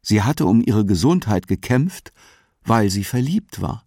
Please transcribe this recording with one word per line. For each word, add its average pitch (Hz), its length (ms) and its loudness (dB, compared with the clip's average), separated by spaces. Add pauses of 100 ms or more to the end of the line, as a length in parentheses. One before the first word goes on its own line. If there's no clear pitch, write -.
Sie 104 220 2
hatte 147 220 0
um 113 160 4
ihre 107 240 2
Gesundheit 104 600 0
gekämpft, - 680 -2 (500)
weil 113 260 2
sie 98 140 -4
verliebt 131 580 -4
war. - 260 -6